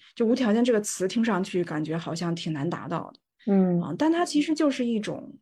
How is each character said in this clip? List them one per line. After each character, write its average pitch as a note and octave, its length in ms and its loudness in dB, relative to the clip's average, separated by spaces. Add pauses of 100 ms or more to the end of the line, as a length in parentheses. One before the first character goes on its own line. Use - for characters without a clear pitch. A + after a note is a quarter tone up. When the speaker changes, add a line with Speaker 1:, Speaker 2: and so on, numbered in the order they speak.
(140)
Speaker 1:
就 A#3 120 0
无 A3+ 100 4
条 B3+ 160 2
件 A3+ 100 4
这 B3 120 4
个 G#3 80 4
词 F#3+ 260 -4
听 A3+ 160 0
上 G#3 180 2
去 F#3 220 -2
感 D#3+ 180 -4
觉 D#3 160 -4
好 E3 160 -6
像 E3+ 220 -2
挺 E3 160 -4
难 D#3 180 -2
达 D3+ 200 -6
到 E3+ 220 -6
的。 - 80 -20 (260)
Speaker 2:
嗯。 F#3 360 4
Speaker 1:
啊， D#3+ 160 -6
但 D#4 140 2
它 E4+ 140 2
其 D4 160 0
实 D#4 120 0
就 D4+ 160 2
是 B3+ 160 -2
一 A#3 140 0
种 - 420 -8